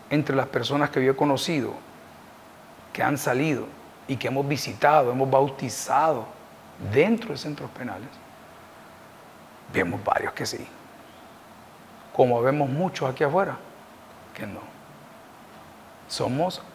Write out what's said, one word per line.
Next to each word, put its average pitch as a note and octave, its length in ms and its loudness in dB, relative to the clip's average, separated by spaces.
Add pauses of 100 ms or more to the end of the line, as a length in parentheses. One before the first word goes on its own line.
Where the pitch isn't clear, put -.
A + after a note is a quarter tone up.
entre C#3+ 260 2
las B2+ 120 2
personas C#3 420 0
que C3 160 2
yo C3 60 4
he C3 40 4
conocido, C3+ 600 0 (1160)
que A#2+ 120 -4
han C3+ 160 2
salido C3 480 0 (400)
y C3+ 80 -2
que A#2+ 140 -4
hemos C#3 180 0
visitado, C#3+ 640 2
hemos C3+ 180 2
bautizado C3+ 960 2 (680)
dentro E3 420 2
de C3+ 40 -8
centros D3 320 -10
penales, A2+ 400 -12 (1600)
vemos F#2 300 -2
varios - 300 -2
que - 120 -6
sí. - 200 -8 (1500)
Como B2 260 6
vemos C#3 280 2
muchos D3 400 -2
aquí C3 140 0
afuera, D#3+ 340 0 (760)
que - 120 -10
no. F#2+ 160 -12 (1500)
Somos D3 540 -2 (140)